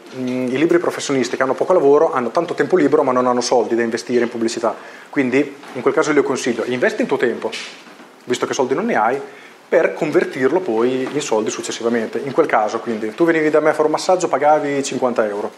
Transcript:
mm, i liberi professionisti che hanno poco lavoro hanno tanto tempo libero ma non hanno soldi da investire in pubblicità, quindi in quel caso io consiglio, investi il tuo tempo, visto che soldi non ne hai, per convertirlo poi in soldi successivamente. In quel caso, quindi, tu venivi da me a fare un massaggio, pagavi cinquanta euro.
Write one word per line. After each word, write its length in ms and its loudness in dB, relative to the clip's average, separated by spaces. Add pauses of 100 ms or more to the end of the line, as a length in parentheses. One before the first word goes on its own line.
(160)
mm, 320 -4
i 100 -2
liberi 200 4
professionisti 580 -2
che 60 0
hanno 120 0
poco 180 0
lavoro 400 6
hanno 180 0
tanto 240 -2
tempo 220 0
libero 260 4
ma 100 2
non 140 2
hanno 140 2
soldi 340 2
da 80 2
investire 420 -2
in 60 -2
pubblicità, 440 -2 (340)
quindi 480 0 (160)
in 80 -10
quel 140 0
caso 180 2
io 100 4
consiglio, 440 -2
investi 360 -2
il 60 -2
tuo 80 -2
tempo, 340 -2 (760)
visto 220 -2
che 80 -4
soldi 200 0
non 120 -2
ne 100 0
hai, 240 0 (480)
per 240 2
convertirlo 680 0
poi 520 0
in 80 -4
soldi 300 -2
successivamente. 680 -4
In 140 -6
quel 140 2
caso, 340 0
quindi, 340 -6
tu 120 2
venivi 240 2
da 100 4
me 80 2
a 60 4
fare 100 2
un 60 0
massaggio, 360 0
pagavi 560 2
cinquanta 440 -2
euro. 320 -6